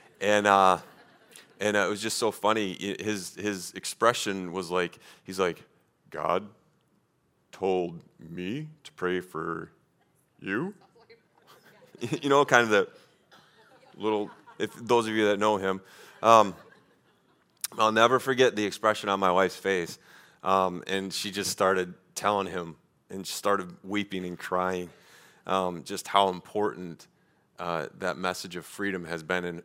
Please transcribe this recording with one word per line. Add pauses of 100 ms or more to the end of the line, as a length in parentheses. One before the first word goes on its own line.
(200)
And,
uh, (800)
and,
uh,
it
was
just
so
funny.
I,
his,
his
expression
was
like, (260)
he's
like, (460)
God (1080)
told (180)
me (160)
to
pray
for (680)
you.
<laughs> (1400)
You
know,
kind
of
the (1080)
little, (280)
if
those
of
you
that
know
him. (400)
Um, (1200)
I'll
never
forget
the
expression
on
my
wife's
face. (440)
Um,
and
she
just
started (220)
telling
him (340)
and
she
started (140)
weeping
and
crying, (580)
um,
just
how
important, (520)
uh, (120)
that
message
of
freedom
has
been
in,